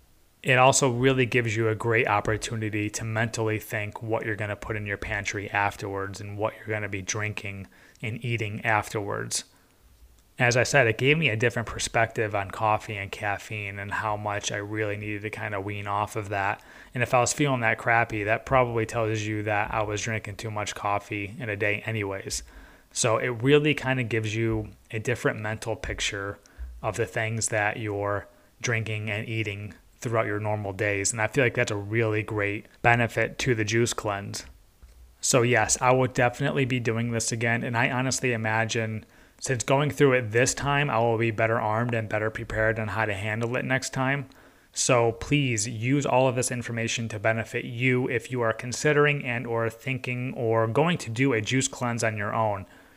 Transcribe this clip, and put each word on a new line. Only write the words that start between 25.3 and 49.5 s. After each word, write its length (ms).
mental 340
picture 640
of 140
the 100
things 420
that 300
you're 480
drinking 500
and 160
eating 460
throughout 260
your 140
normal 320
days. 400
And 100
I 60
feel 160
like 100
that's 160
a 60
really 460
great 440
benefit 560
to 160
the 100
juice 300
cleanse. 500
So 220
yes, 380
I 120
will 160
definitely 580
be 140
doing 320
this 200
again. 300
And 140
I 140
honestly 420
imagine 760
since 240
going 260
through 220
it 180
this 240
time, 360
I 80
will 180
be 140
better 280
armed 360
and 140
better 220
prepared 480
on 100
how 180
to 80
handle 420
it 80
next 300
time. 320
So 400
please 540
use 380
all 240
of 60
this 160
information 580
to 100
benefit 460
you 440
if 220
you 120
are 100
considering 720
and 220
or 240